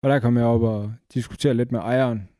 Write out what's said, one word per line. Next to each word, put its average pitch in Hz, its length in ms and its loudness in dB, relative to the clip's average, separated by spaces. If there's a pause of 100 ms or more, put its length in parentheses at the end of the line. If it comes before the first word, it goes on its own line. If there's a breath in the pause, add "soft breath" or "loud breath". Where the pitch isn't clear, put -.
Og 139 60 2
der 139 100 4
kom 120 180 2
jeg 117 80 2
op 117 160 4
og 110 320 -2 (200)
diskuterede 127 440 -2
lidt 123 140 -2
med 117 80 -2
ejeren 117 500 -2 (100)